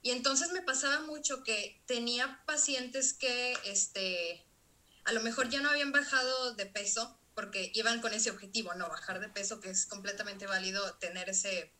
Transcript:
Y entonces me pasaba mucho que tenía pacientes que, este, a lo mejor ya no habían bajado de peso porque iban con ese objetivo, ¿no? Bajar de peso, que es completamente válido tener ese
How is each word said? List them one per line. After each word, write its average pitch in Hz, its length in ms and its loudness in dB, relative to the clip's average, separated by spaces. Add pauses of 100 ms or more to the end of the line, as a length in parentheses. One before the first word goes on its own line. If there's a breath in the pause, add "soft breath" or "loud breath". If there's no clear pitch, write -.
Y 247 80 0
entonces 269 420 2
me 359 100 -2
pasaba 294 380 2
mucho 294 440 -4
que 208 420 -4
tenía 240 600 0
pacientes 262 680 2
que, 247 400 0 (100)
este, 185 800 -2 (580 soft breath)
a - 80 2
lo 226 100 2
mejor 233 260 0
ya 269 120 0
no 294 100 4
habían 285 220 4
bajado 262 640 2
de 202 120 -4
peso 208 540 -2 (140)
porque 196 400 -4
iban 226 260 2
con 226 140 0
ese 220 160 4
objetivo, 196 440 -4
¿no? 175 140 -4
Bajar 160 320 -6
de - 80 -6
peso, 202 320 -4
que 190 100 -10
es 185 160 2
completamente 202 600 -6
válido 190 520 0
tener 180 320 -4
ese 190 500 0